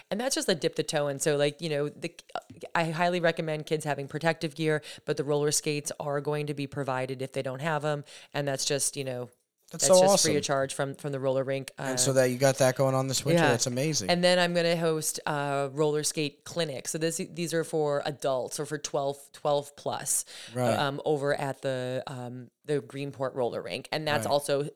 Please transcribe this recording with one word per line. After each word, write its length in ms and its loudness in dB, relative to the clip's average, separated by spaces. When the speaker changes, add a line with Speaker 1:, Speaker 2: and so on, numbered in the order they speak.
Speaker 1:
And 80 -2
that's 160 -2
just 140 -2
a 60 4
dip 220 -2
the 60 2
toe 260 0
in. 100 -4
So, 180 2
like, 240 2
you 80 -4
know, 220 0
the, 200 -8
I 160 2
highly 300 2
recommend 460 0
kids 180 -2
having 240 -4
protective 460 -2
gear, 260 0
but 140 -2
the 60 0
roller 280 2
skates 480 -2
are 220 -2
going 240 -2
to 80 -4
be 120 -6
provided 540 -4
if 140 -8
they 80 -2
don't 180 -8
have 240 0
'em. 200 -2
And 160 -2
that's 160 -2
just, 320 0
you 80 -4
know, 240 -6
Speaker 2:
That's 160 0
Speaker 1:
that's 120 10
Speaker 2:
so 60 10
Speaker 1:
just 180 8
free 80 4
of 80 2
Speaker 2:
awesome. 20 0
Speaker 1:
charge 320 0
from, 200 -2
from 180 -6
the 80 -4
roller 240 0
rink. 340 -4
Speaker 2:
And 220 -2
so 100 4
Speaker 1:
Uh, 40 4
Speaker 2:
that 160 6
you 80 -2
got 200 4
that 180 4
going 180 2
on 140 0
this 180 -2
winter. 160 4
Speaker 1:
Yeah. 80 6
Speaker 2:
That's 160 2
amazing. 440 -2
Speaker 1:
And 140 2
then 140 6
I'm 160 2
gonna 220 2
host, 500 0
uh, 460 0
roller 300 2
skate 420 -2
clinics. 480 -6
So 60 -4
this, 180 0
these 220 -6
are 100 2
for 420 0
adults 540 -2
or 60 -6
for 100 -6
twelve, 420 -2
twelve 440 0
plus, 500 -4
Speaker 2:
Right. 240 2
Speaker 1:
um, 280 -2
over 280 2
at 280 -4
the, 440 -4
um, 420 -10
the 140 0
Greenport 540 -6
roller 280 -2
rink. 300 -6
And 140 -2
that's 200 2
Speaker 2:
Right. 60 0
Speaker 1:
also, 440 2